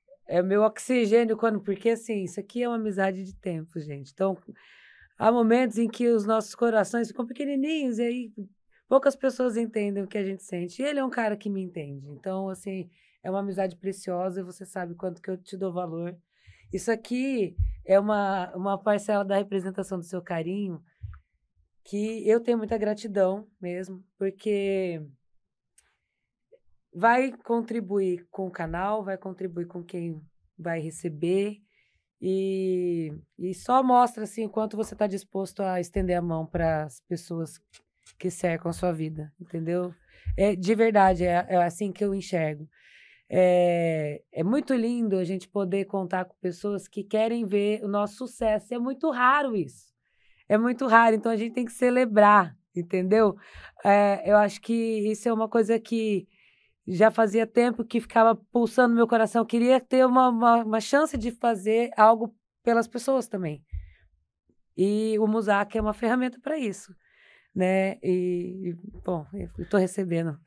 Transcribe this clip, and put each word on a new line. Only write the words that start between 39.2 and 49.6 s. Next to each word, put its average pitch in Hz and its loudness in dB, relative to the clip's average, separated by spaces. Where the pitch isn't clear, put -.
entendeu? 170 -4
É, 196 2
de 185 0
verdade, 196 4
é, 175 2
é 185 2
assim 175 0
que 196 -6
eu 196 -2
enxergo. 156 -4
É, 170 2
é 160 -4
muito 262 0
lindo 233 0
a 185 0
gente 185 -6
poder 196 -2
contar 185 -4
com - -20
pessoas 196 -6
que - -10
querem 220 -2
ver 208 0
o 208 -6
nosso 208 -2
sucesso. 226 -4
É 240 -6
muito 254 -2
raro 262 4
isso. 165 -6